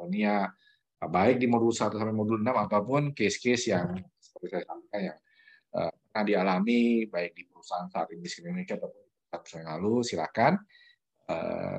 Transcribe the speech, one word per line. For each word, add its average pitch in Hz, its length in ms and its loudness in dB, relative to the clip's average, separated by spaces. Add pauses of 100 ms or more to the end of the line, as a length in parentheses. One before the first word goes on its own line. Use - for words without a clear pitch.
Sonia, 104 480 0 (480)
eh, 80 140 -8
baik 104 260 6
di 123 80 0
modul 117 320 4
satu 107 240 0
sampai 110 160 0
modul 107 240 0
enam 123 160 0
ataupun 110 560 2
case-case 117 560 0
yang 90 320 0 (160)
seperti - 320 -16
saya 87 160 -6
sampaikan 98 360 -10 (120)
yang, - 60 -18 (580)
eh, 85 160 -2
pernah - 320 -6
dialami 107 840 2
baik 87 260 -4
di - 140 -18
perusahaan 90 420 -8
saat 85 220 -4
ini 87 100 -14
di 87 60 -8 (100)
Indonesia 90 400 -6
ataupun - 240 -12
di - 240 -20
perusahaan - 320 -14
yang 160 160 -10
lalu, 104 240 0
silakan. 117 520 2 (760)
Eh, 85 500 -4